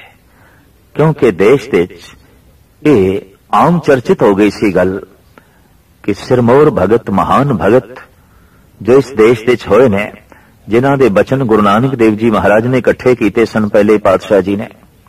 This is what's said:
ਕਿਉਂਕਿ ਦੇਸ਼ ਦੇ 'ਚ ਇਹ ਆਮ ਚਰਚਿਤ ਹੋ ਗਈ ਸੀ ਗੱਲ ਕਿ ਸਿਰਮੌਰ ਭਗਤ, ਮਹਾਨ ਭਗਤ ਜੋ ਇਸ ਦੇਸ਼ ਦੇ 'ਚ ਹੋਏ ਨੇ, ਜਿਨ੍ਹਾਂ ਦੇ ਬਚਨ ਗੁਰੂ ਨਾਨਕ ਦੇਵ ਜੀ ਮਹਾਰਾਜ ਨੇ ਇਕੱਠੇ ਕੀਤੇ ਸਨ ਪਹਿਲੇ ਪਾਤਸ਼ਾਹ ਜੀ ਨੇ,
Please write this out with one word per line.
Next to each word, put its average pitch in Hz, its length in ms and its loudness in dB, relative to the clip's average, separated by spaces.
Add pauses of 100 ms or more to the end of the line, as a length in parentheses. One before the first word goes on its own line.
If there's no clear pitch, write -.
(960)
ਕਿਉਂਕਿ 147 360 0
ਦੇਸ਼ 110 400 0
ਦੇ 92 160 0
'ਚ - 140 -18 (840)
ਇਹ 98 340 0 (340)
ਆਮ 151 240 2
ਚਰਚਿਤ 143 440 -2
ਹੋ 104 120 2
ਗਈ 101 160 0
ਸੀ 101 240 -4
ਗੱਲ 95 320 -2 (960)
ਕਿ 101 120 -6
ਸਿਰਮੌਰ 127 560 2
ਭਗਤ, 104 400 -2
ਮਹਾਨ 101 460 -2
ਭਗਤ 110 420 0 (840)
ਜੋ 120 160 4
ਇਸ 135 140 -2
ਦੇਸ਼ 110 320 0
ਦੇ 123 120 -2
'ਚ - 100 -12
ਹੋਏ 117 220 2
ਨੇ, 101 240 -4 (560)
ਜਿਨ੍ਹਾਂ 131 280 0
ਦੇ 131 120 2
ਬਚਨ 104 360 0
ਗੁਰੂ 107 180 2
ਨਾਨਕ 113 320 0
ਦੇਵ 113 200 2
ਜੀ 113 160 -2
ਮਹਾਰਾਜ 104 360 0
ਨੇ 127 120 -2
ਇਕੱਠੇ 113 360 0
ਕੀਤੇ 110 300 0
ਸਨ 107 240 -4
ਪਹਿਲੇ 104 300 2
ਪਾਤਸ਼ਾਹ 95 420 0
ਜੀ 98 160 -4
ਨੇ, 113 120 -10 (400)